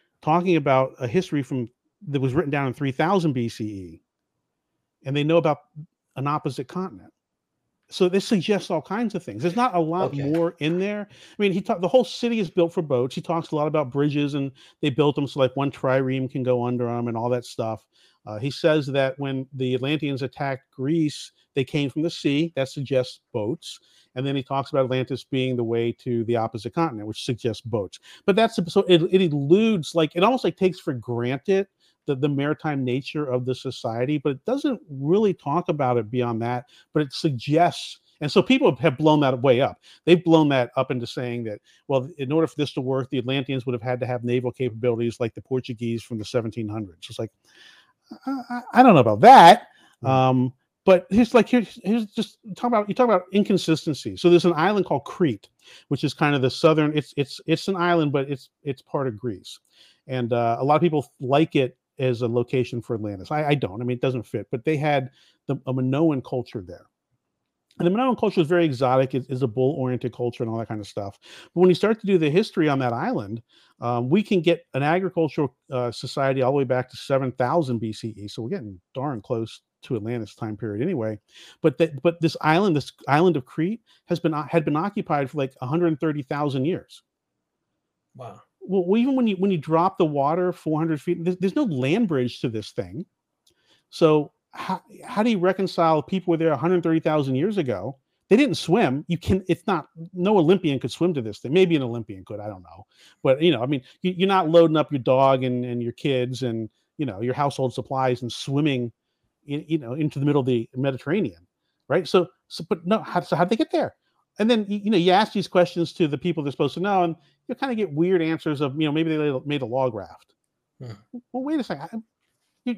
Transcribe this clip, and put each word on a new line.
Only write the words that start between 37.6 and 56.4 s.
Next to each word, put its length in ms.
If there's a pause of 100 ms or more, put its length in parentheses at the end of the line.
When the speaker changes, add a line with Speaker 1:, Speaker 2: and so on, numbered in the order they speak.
Speaker 1:
and 100
so 100
people 360
have 200
blown 220
that 240
way 180
up. 200 (240)
They've 180
blown 280
that 260
up 160
into 120
saying 400
that, 140 (300)
well, 200 (100)
in 120
order 160
for 80
this 200
to 60
work, 300
the 80
Atlanteans 480
would 60
have 100
had 160
to 80
have 160
naval 300
capabilities 640
like 160
the 80
Portuguese 600
from 140
the 60
seventeen 440
hundreds. 420
It's 80
like, 140 (920)
I, 60 (200)
I, 100 (140)
I 100
don't 100
know 60
about 220
that. 440 (340)
Speaker 2:
Hmm. 60
Speaker 1:
Um, 460 (320)
but 260
here's, 240
like, 140
here's, 340
here's 240
just 320 (160)
talk 140
about, 200
you 60
talk 120
about 260
inconsistency. 840
So 140
there's 140
an 100
island 320
called 200
Crete, 420 (400)
which 160
is 100
kind 220
of 60